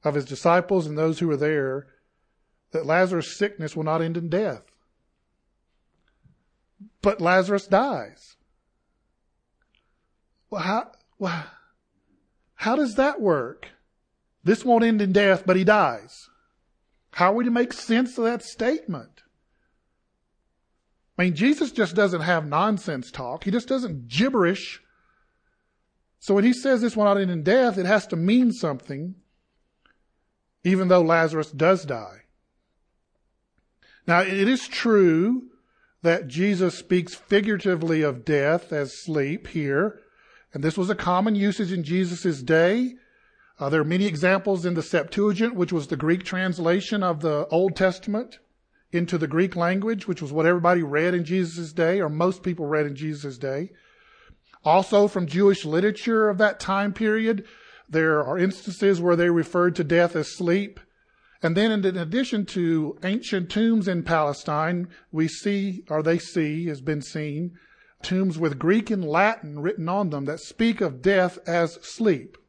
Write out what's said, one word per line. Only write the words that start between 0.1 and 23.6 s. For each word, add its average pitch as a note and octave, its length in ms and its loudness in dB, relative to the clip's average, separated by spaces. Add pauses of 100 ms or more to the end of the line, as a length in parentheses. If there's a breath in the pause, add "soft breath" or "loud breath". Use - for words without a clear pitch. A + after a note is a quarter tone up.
his C#3+ 100 -2
disciples F3 600 0
and D3+ 100 -8
those D#3+ 220 -2
who E3+ 100 -2
were D3+ 80 0
there C#3 500 -2 (840)
that D#3 140 -4
Lazarus' F3 500 0
sickness G3+ 400 -4
will D#3 80 -6
not D#3+ 180 0
end E3 140 -4
in E3+ 120 -6
death. E3+ 340 -2 (2500)
But G#3 180 2
Lazarus F#3 460 2
dies. G3+ 720 -2 (2000)
Well, G3 140 -6
how, G#3 280 -4 (280)
well, E3+ 280 -6 (1080 loud breath)
how A3+ 220 -2
does C4+ 180 -2
that C4+ 260 0
work? D3 480 -2 (760)
This A3+ 220 0
won't A#3 200 4
end A3 180 2
in F#3+ 100 0
death, F#3+ 320 4
but F#3 120 4
he F#3+ 80 2
dies. F3+ 640 2 (840)
How F3+ 200 2
are - 20 2
we A#3 100 0
to B3 60 0
make A#3+ 220 0
sense A#3+ 460 -2
of A#3 60 -2
that A#3 180 -2
statement? A3 800 -6 (2000)
I F3+ 60 4
mean, F3+ 100 2
Jesus C4 360 2
just F#3 240 -2
doesn't F3+ 280 2
have D#3+ 240 0
nonsense D#3 640 -2
talk. C3 340 -10
He G3 60 -2
just A#3 180 -4